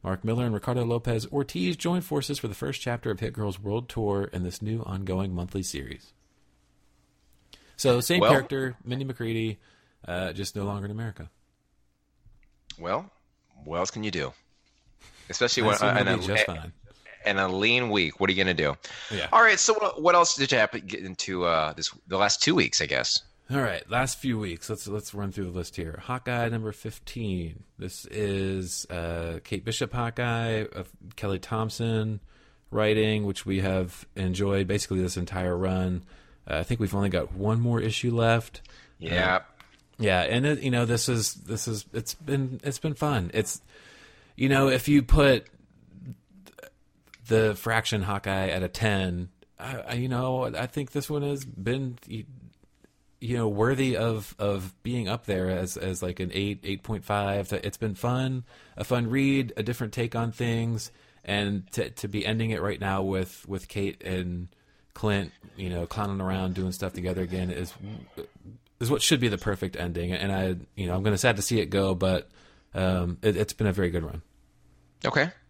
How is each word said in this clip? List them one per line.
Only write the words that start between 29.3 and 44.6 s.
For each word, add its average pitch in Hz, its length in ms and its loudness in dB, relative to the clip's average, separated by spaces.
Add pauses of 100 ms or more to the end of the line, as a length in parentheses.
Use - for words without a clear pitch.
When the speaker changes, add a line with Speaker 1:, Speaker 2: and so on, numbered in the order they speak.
Speaker 1:
Kate - 200 -6
Bishop 117 300 -4
Hawkeye, 117 800 -2
of 92 160 -10 (260)
Kelly 98 220 -2
Thompson 110 840 -2 (500)
writing, 107 520 4
which 98 220 -4
we 95 140 2
have 95 560 0
enjoyed 98 520 2
basically 98 320 0
this 90 160 0
entire 90 400 -2
run. 92 460 0 (480)
Uh, 76 100 -2
I 82 40 -2
think 117 160 -2
we've 98 160 -2
only 101 140 2
got 85 240 -2
one 104 260 0
more 117 220 2
issue 117 340 0
left. 113 460 2 (380)
Speaker 2:
Yeah. 90 360 2
Speaker 1:
Uh, 92 40 4 (600)
yeah, 95 220 4
and 113 240 2
it, 147 160 2
you 135 100 0
know, 120 140 4
this 117 240 0
is, 117 240 0
this - 340 -6
is, 110 240 -4
it's - 220 -6
been, 135 500 -4
it's 143 160 -4
been 156 140 -2
fun. 127 400 0
It's, - 280 -2 (760)
you 135 100 2
know, 135 220 6